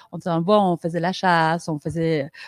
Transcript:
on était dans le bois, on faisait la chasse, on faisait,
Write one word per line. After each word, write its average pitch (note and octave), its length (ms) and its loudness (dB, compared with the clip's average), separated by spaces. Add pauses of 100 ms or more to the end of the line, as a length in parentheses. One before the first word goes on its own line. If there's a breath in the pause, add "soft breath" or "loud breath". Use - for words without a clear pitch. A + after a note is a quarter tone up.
(120)
on F3 60 -10
était E3 120 -6
dans E3 80 2
le E3+ 60 0
bois, G#3 180 4
on F3+ 140 2
faisait E3 240 -4
la F3 140 -2
chasse, E3+ 560 0
on D3+ 100 -4
faisait, D#3+ 500 -2 (180 loud breath)